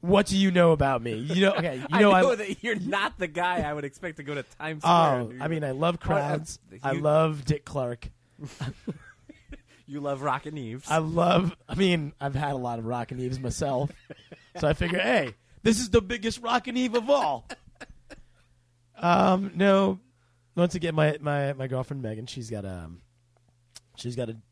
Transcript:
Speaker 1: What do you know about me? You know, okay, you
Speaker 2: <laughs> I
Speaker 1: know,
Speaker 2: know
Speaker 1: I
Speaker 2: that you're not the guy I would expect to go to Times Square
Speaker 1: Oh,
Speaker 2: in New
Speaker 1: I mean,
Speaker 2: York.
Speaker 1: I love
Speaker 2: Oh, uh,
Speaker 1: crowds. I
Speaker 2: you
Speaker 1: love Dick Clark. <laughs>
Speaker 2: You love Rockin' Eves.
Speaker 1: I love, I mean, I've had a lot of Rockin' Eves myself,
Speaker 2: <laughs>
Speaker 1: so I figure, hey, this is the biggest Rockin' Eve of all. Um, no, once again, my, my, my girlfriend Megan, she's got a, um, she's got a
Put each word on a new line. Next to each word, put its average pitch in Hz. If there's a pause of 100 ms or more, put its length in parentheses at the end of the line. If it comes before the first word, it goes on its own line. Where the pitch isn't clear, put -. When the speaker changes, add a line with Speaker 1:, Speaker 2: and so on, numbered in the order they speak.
Speaker 1:
What 196
do 196
you 190
know 170
about 135
me? 117
You 156
know, 196
okay, 160
you 131
Speaker 2:
<laughs> 147
I -
Speaker 1:
know, 208
Speaker 2:
know 185
Speaker 1:
I 233
Speaker 2:
that 202
you're 226
not 196
the 185
guy 175
I 151
would 147
expect 156
to 151
go 147
to 135
Times 156
Square 170
Speaker 1:
Oh, 139
Speaker 2:
in 123
New 135
Speaker 1:
I 151
mean, 160
Speaker 2:
York. 143
Speaker 1:
I 131
love 170
Speaker 2:
Oh, -
uh, -
Speaker 1:
crowds. 151 (240)
I 139
Speaker 2:
you 135
Speaker 1:
love 151
Dick 147
Clark. 123 (300)
<laughs> 147 (1400)
Speaker 2:
You 143
love 139
Rockin' 147
Eves. 127
Speaker 1:
I 156
love, 170 (100)
I 120
mean, 170
I've 139
had 143
a 135
lot 120
of 113
Rockin' 120
Eves 127
myself, 135 (340)
Speaker 2:
<laughs> -
Speaker 1:
so 156
I 147
figure, 175
hey, 185 (260)
this 220
is 233
the 226
biggest 226
Rockin' 240
Eve 247
of 240
all. 170 (1500)
Um, 185
no, 190 (560)
once 170
again, 165
my, 151
my, 143
my 131
girlfriend 131
Megan, 110
she's 117
got 107
a, 90
um, 85 (960)
she's 120
got 120
a 113 (140)